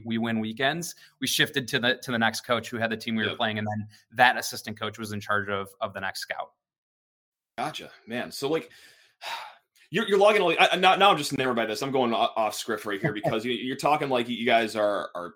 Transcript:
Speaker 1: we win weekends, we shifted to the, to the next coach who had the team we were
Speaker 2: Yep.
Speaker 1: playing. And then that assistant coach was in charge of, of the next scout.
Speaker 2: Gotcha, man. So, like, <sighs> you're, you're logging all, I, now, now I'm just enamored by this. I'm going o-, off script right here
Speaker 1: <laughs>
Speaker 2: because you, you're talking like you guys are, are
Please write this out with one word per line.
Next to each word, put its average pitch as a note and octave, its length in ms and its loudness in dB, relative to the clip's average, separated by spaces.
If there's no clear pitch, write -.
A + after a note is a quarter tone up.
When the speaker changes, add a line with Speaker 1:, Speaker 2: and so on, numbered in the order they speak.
Speaker 1:
we A2+ 120 -2
win A2+ 220 0
weekends, C3+ 560 -4
we C3 60 -2
shifted C#3 400 0
to C3+ 120 -2
the, B2 220 2
to - 100 -8
the A#2+ 80 0
next A2+ 220 2
coach A2+ 280 -2
who B2 80 -8
had A2+ 140 -2
the A2 60 -4
team A2+ 180 -6
we A2 80 0
were A#2+ 60 0
Speaker 2:
Yep. - 80 -6
Speaker 1:
playing. G#2+ 220 -2
And G#2+ 80 -4
then G#2+ 200 -6
that B2 260 4
assistant A2+ 420 -8
coach G#2+ 180 -6
was G#2+ 140 -8
in G#2 80 -6
charge G2+ 300 -2
of, G2 200 -4
of G#2 140 -6
the F#2+ 80 -8
next F#2+ 200 -8
scout. - 300 -10
Speaker 2:
Gotcha, B2+ 340 -8
man. G#2 240 -6
So, C#3 180 -4
like, D#3+ 200 -2
<sighs> - 680 -14
you're, D3 180 -2
you're G3 120 4
logging G#3 220 8
all, E3+ 180 4
I, F3 160 6
now, F#3 200 6
now G3 140 6
I'm F#3 80 4
just C#3+ 160 -4
enamored C3 220 0
by A2+ 100 2
this. A2 160 -2
I'm C#3 100 -2
going B2 220 2
o-, A2+ 220 2
off A2 180 0
script - 320 -6
right G2+ 160 -4
here G#2+ 120 0
Speaker 1:
<laughs> G#2 100 -6
Speaker 2:
because G#2+ 200 0
you, B2 100 -2
you're B2+ 240 -4
talking D3 320 2
like A#2+ 180 0
you A#2 180 -4
guys A2+ 300 4
are, G#2 400 0
are F2 200 -8